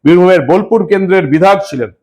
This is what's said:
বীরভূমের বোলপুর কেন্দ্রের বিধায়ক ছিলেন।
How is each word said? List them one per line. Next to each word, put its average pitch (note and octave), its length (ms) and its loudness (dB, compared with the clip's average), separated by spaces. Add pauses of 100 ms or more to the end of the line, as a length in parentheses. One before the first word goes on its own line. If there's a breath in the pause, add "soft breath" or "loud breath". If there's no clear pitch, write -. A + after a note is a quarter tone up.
বীরভূমের F3+ 440 4
বোলপুর G#3 320 0 (100)
কেন্দ্রের F#3+ 420 0
বিধায়ক G3 360 0
ছিলেন। A#2+ 220 -10 (120)